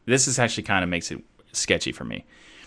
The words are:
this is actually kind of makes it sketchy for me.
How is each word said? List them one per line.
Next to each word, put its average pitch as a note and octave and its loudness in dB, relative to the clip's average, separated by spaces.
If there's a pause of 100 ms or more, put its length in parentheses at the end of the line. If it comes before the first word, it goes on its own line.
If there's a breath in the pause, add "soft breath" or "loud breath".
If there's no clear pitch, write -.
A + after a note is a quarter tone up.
this B2+ 4
is C3 0
actually A2 0
kind F#2+ 2
of F2 0
makes E2+ -2
it D2+ -10 (280)
sketchy - 0
for C2 -8
me. A1 -10 (420 loud breath)